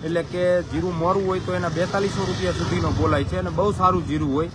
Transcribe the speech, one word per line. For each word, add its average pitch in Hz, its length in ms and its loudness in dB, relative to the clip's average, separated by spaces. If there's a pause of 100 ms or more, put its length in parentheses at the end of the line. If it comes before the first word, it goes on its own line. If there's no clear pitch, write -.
એટલે 165 180 0
કે, 180 400 0
જીરું 165 360 -2
મોરું 185 280 2
હોય 185 140 0
તો 180 140 -4
એના 180 140 -2
બેતાલીસો 190 560 0
રૂપિયા 180 280 -2
સુધીનો 165 380 0
બોલાય 147 340 2
છે 180 140 -2
અને 180 120 -2
બહુ 190 220 2
સારું 185 340 2
જીરું 151 280 0
હોય 160 200 0